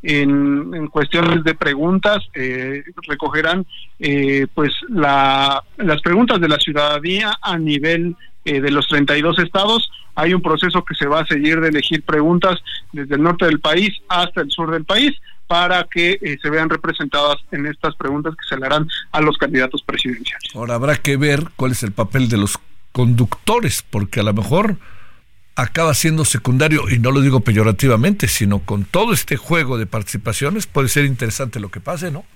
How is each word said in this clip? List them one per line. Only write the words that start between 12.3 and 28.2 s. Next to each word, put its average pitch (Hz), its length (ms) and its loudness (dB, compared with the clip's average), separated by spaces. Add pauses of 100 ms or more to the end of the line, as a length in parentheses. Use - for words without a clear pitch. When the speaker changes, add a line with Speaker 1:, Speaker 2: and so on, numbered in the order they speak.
Speaker 1:
desde 143 240 -4
el 147 60 4
norte 175 240 4
del 156 120 4
país 175 320 2 (180)
hasta 175 340 0
el 143 80 -4
sur 160 200 -4
del 160 140 -4
país 247 280 2 (340)
para 175 380 2
que, 175 380 0
eh, 143 180 -6
se 147 100 -4
vean 160 200 0
representadas 147 680 0 (160)
en 143 140 -4
estas 147 280 -4
preguntas 147 400 -4
que - 140 -14
se 135 100 -4
le 135 80 -6
harán 151 220 0 (240)
a 151 80 0
los 156 160 2
candidatos 135 460 0
presidenciales. - 720 -6
Speaker 2:
Ahora 117 200 -6
habrá 135 220 0
que 143 200 0
ver 147 280 2 (120)
cuál 131 160 0
es - 100 -4
el 104 100 -4
papel 120 360 0
de 113 100 2
los 101 200 0 (320)
conductores, 123 1000 2
porque 101 320 -2
a - 20 2
lo 104 100 2
mejor 151 440 2 (760)
acaba 151 380 0
siendo 156 320 2
secundario, 131 640 2
y 123 100 2
no 120 120 2
lo 139 100 4
digo 135 200 6
peyorativamente, 110 880 4